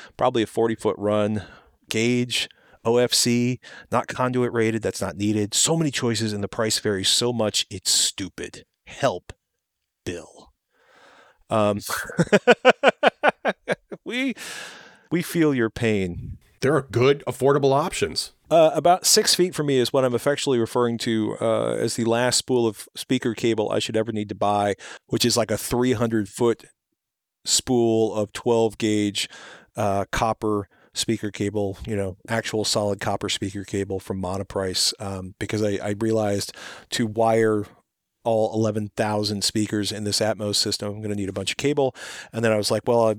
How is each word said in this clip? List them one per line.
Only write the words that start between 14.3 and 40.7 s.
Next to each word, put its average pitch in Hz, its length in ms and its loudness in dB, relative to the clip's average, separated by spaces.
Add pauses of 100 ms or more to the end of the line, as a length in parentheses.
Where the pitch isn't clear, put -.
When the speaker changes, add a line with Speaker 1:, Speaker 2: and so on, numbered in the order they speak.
Speaker 1:
we 175 100 2
feel 160 320 2
your 117 160 2
pain. 98 680 -2 (240)
Speaker 2:
There 135 140 4
are 135 80 0
good, 135 440 2
affordable 135 460 2
options. 143 600 -2 (160)
Speaker 1:
Uh, 156 240 6
about 170 320 4
six - 300 4
feet 185 180 2
from 151 140 -2
me 139 100 2
is 123 140 2
what 131 140 4
I'm 123 80 0
affectionately 135 460 0
referring 120 400 0
to, 107 420 0
uh, 113 320 0
as 113 220 -2
the 117 100 -2
last 120 320 2
spool 123 300 2
of - 280 -4
speaker 127 380 -2
cable 110 380 0
I 107 80 0
should 110 180 -2
ever 110 140 -2
need 104 180 -4
to 101 60 -10
buy, 101 400 0 (320)
which - 180 0
is 117 100 2
like 110 160 2
a 104 60 0
three 123 360 0
hundred 110 360 -2
foot - 360 0 (800)
spool 113 720 2
of 107 180 -4
twelve 113 440 2
gauge, 104 520 0 (460)
uh, 101 360 -2
copper 107 560 -2 (260)
speaker 107 380 -4
cable, 101 540 -4
you 110 100 -6
know, 98 220 -4 (120)
actual 113 340 -2
solid 101 360 -2
copper 101 300 -4
speaker 101 340 -6
cable 98 360 -4
from 95 220 -8
Monoprice, 95 800 -4
um, 95 400 -10
because 104 240 -4
I, 104 200 0
I 104 160 -4
realized 107 560 -2 (360)
to 123 140 -2
wire 110 600 2 (580)
all 110 300 0
eleven 110 420 -2
thousand 107 480 -2
speakers 104 480 -2
in 107 120 -8
this 101 160 -2
Atmos 104 360 -2
system, 104 380 -4